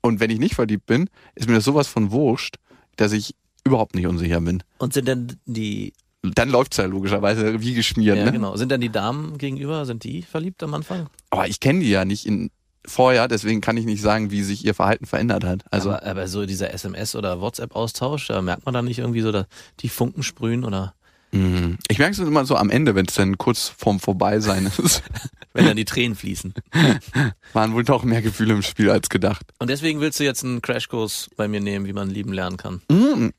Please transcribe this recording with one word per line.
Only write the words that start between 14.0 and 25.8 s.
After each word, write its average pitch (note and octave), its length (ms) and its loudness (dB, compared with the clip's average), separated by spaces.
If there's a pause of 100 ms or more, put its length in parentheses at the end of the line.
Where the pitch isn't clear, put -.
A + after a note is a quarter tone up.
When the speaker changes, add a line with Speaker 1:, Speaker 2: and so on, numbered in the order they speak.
Speaker 1:
sagen, G#2+ 300 2
wie G2+ 120 -2
sich G2+ 220 -4
ihr G#2+ 100 2
Verhalten G2 300 2
verändert G2 400 0
hat. F2+ 260 -2
Also G2 200 0
Speaker 2:
Aber, - 160 -4
aber F#2 220 -4
so G2 180 -4
dieser F#2+ 260 -4
S - 140 -10
M F#2+ 80 -8
S G#2+ 220 -6
oder F#2 260 -4
WhatsApp-Austausch, B2 840 -4
da G#2 120 -2
merkt F2+ 240 -4
man B2+ 80 -4
da B2 80 0
nicht A#2+ 200 -4
irgendwie A#2+ 200 -2
so, A2 120 0
da G2 120 0 (360)
die A#2 100 -4
Funken - 320 -2
sprühen A#2+ 420 -4
oder? F#2+ 300 -4 (380)
Speaker 1:
Mhm. F2+ 460 2 (100)
Ich G#2+ 100 2
merk's F#3+ 220 2
immer D3+ 260 2
so C#3 100 2
am G#2 140 4
Ende, B2 240 4
wenn's F#2+ 200 2
dann G2 240 2
kurz - 300 0
vorm G2+ 300 0
Vorbeisein G2 680 0
<laughs> G2 120 -2
ist. - 240 2 (500)
Speaker 2:
Wenn - 140 6
dann G#2+ 100 4
die A2 80 0